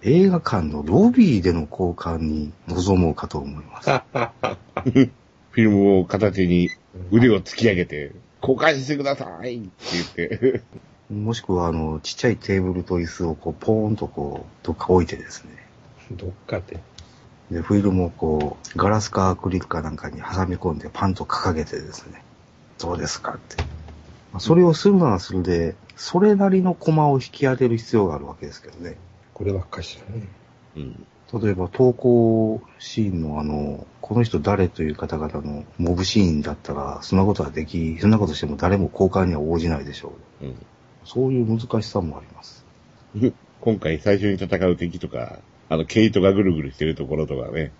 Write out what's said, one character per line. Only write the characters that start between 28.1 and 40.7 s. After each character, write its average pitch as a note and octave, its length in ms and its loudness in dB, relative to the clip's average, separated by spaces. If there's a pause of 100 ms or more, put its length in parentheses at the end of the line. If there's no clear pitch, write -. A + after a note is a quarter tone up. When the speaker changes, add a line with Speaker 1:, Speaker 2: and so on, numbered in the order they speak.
Speaker 1:
あ D2 40 -6
る C#2 80 -12
わ D2+ 120 -14
け - 80 -14
で C#2+ 60 -14
す - 100 -20
け - 60 -20
ど E2+ 100 -20
ね。 F2 200 -14 (340)
Speaker 2:
こ - 120 -10
れ G2 80 -2
ば F#2 80 -2
っ - 80 -10
か - 140 -12
し - 240 -14
だ G2 80 -14
ね。 A2 140 -10 (480)
Speaker 3:
う D#2 40 -12
ん。 - 260 -14 (360)
Speaker 1:
例 G#2+ 80 2
え G2 40 2
ば、 F2+ 140 -4
投 B2+ 240 4
稿 A2+ 680 2 (180)
シ - 240 -6
ー G2 120 -2
ン E2+ 80 -2
の D2+ 180 -6
あ D2+ 40 -4
の、 D2 420 -6 (140)
「こ - 140 -8
の A#2+ 80 4
人 A2+ 180 0
誰？」 G2 280 2
と - 140 -6
い D#2 80 -2
う D2 60 -4
方 - 200 -8
々 D2+ 240 -6
の D2 240 -10 (140)
モ F2 160 0
ブ F#2 100 -2
シ G#2 160 2
ー F#2 100 4
ン D2+ 120 0
だ D2 100 -6
っ D2 100 -10
た - 120 -8
ら、 C#2+ 280 -8
そ - 140 0
ん - 20 6
な F#2+ 60 6
こ G2+ 100 2
と - 80 -4
は C#2+ 80 -4
で D#2 140 -6
き、 D#2+ 360 -4
そ G2+ 80 4
ん - 20 8
な A2 80 6
こ G#2 80 2
と D#2 80 -4
し - 60 -10
て D#2 60 -6
も D2 100 -6
誰 F#2 200 2
も F#2+ 160 0
交 F#2+ 180 4
換 F#2+ 160 2
に F2 80 0
は D2 60 -4
応 D#2+ 180 -2
じ E2 100 -2
な D#2 120 -2
い C#2 40 -10
で C#2+ 100 -12
し - 100 -16
ょ C#2+ 80 -14 (300)
う。 C#2 40 -12
Speaker 3:
う - 20 -10
ん。 B1 80 -14 (480)